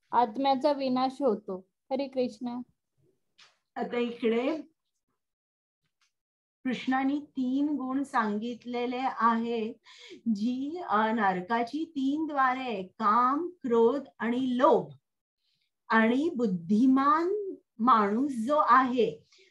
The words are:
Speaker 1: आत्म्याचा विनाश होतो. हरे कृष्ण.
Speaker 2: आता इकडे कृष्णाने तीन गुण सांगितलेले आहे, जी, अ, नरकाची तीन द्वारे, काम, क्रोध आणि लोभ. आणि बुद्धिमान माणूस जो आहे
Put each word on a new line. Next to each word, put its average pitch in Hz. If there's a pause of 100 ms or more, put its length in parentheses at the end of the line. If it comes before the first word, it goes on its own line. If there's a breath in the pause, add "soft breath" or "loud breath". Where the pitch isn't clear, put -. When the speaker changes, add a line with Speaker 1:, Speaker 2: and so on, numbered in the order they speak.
(120)
Speaker 1:
आत्म्याचा 262
विनाश 262
होतो. 202 (240)
हरे 269
कृष्ण. 247 (1120)
Speaker 2:
आता 240
इकडे 240 (2000)
कृष्णाने 262
तीन 269
गुण 262
सांगितलेले 240 (160)
आहे, 233 (640 loud breath)
जी, 262
अ, 220
नरकाची 233
तीन 285
द्वारे, 254
काम, 247
क्रोध 240 (160)
आणि 247
लोभ. 220 (1000)
आणि 247
बुद्धिमान 269 (260)
माणूस 226
जो 247
आहे 254 (260 soft breath)